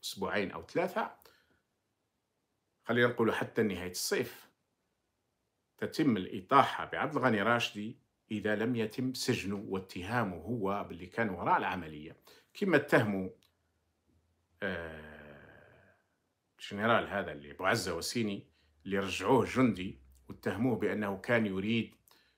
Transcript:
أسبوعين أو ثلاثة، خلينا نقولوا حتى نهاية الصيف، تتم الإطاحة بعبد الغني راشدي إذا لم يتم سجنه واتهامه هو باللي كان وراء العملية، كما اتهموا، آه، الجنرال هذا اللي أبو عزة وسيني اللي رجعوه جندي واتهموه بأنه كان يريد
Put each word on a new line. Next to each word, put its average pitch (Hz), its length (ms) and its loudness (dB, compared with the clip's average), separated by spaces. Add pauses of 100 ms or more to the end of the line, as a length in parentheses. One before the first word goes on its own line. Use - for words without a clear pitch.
أسبوعين 95 460 -4
أو 85 160 -10
ثلاثة، - 500 -4 (1700)
خلينا 120 240 4
نقولوا 113 260 2
حتى - 280 0
نهاية 92 280 -2
الصيف، - 600 -4 (1300)
تتم - 400 2
الإطاحة 95 680 2
بعبد 120 320 -4
الغني 113 260 4
راشدي 113 560 0 (320)
إذا 107 260 0
لم 117 200 0
يتم 117 380 -2
سجنه 98 540 -2
واتهامه 95 680 -4
هو 98 520 -2
باللي 90 180 -12
كان 110 240 -2
وراء 110 280 0
العملية، 80 580 -6 (380)
كما 190 220 4
اتهموا، 104 540 2 (1300)
آه، 76 1300 -12 (640)
الجنرال 104 500 0
هذا 90 240 -4
اللي 73 180 -14
أبو 80 140 -8
عزة 95 320 2
وسيني 101 540 -4 (340)
اللي 95 140 -2
رجعوه 98 460 4
جندي 104 580 0 (260)
واتهموه 104 480 0
بأنه 98 400 -2
كان 113 300 2
يريد 104 480 -2 (440)